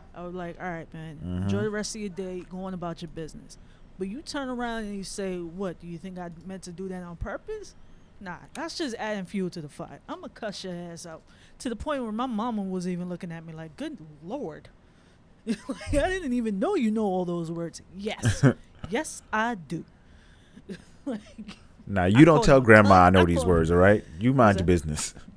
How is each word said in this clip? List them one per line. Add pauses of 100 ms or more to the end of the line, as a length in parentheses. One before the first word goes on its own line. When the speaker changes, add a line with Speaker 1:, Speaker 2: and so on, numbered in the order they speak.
(160)
Speaker 1:
I
was
like,
"All
right,
man.
Speaker 2:
Mm-hmm.
Speaker 1:
Enjoy
the
rest
of
your
day,
going
about
your
business." (400)
But
you
turn
around
and
you
say,
"What,
do
you
think
I (160)
meant
to
do
that
on
purpose?" (440)
Nah, (160)
that's
just
adding
fuel
to
the
fire. (100)
I'ma
cuss
your
ass
out (380)
to
the
point
where
my
mama
was
even
looking
at
me
like,
"Good (260)
Lord."
<laughs> (680)
Like,
"I
didn't
even
know
you
know
all
those
words." (160)
Yes. (240)
Speaker 2:
<laughs>
Speaker 1:
Yes, (100)
I
do. (840)
<laughs>
Like, (320)
Speaker 2:
Nah,
Speaker 1:
I
Speaker 2:
you
don't
Speaker 1:
called
Speaker 2:
tell
Speaker 1:
him
a
Speaker 2:
grandma
Speaker 1:
cunt.
Speaker 2:
I
know
Speaker 1:
I
Speaker 2:
these
Speaker 1:
called
Speaker 2:
words,
all
right? (160)
You
mind
your
Speaker 1:
Exactly.
Speaker 2:
business. (240)